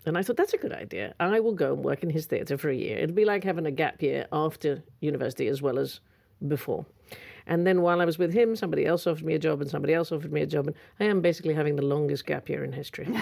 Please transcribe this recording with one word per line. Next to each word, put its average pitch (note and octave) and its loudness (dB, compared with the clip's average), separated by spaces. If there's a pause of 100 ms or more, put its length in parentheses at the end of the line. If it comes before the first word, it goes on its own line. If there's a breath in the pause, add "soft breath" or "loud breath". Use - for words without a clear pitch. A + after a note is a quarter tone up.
And E3 0
I F#3+ 0
thought, A#3 0
"That's G4 2
a A4+ 0
good - -6
idea. - -6
I G3 4
will A3 4
go C#3+ 2
and C#3 -2
work C#3 0
in E3+ 0
his D#3 -2
theatre - -2
for D3+ -2
a C3+ 0
year. G#2+ -4
It'll D#3+ -2
be G#3+ 4
like G3+ 2
having E3+ -2
a D3+ 0
gap D3 -2
year C#3 0
after D3+ 0 (160)
university C3 -2
as C3+ -2
well C3+ 0
as C3+ -4 (480 soft breath)
before." - -4 (600 loud breath)
And E3+ 2
then F#3 4
while F3 4
I F3 4
was E3+ 2
with F3 2
him, A3+ 4
somebody D#3+ 0
else E3+ 0
offered D#3+ 0
me D#3+ 0
a D#3 2
job, D3+ 0
and C#3+ -4
somebody D3 0
else E3 0
offered D3 -4
me D3+ 0
a D3+ 2
job, D3 -2
and D3+ -4 (240 loud breath)
I G#3 0
am G3+ 2
basically E3 2
having D3 2
the C#3+ 0
longest C#3+ 0
gap C#3+ -4
year C#3 -4
in C3+ -6
history. - -10 (180)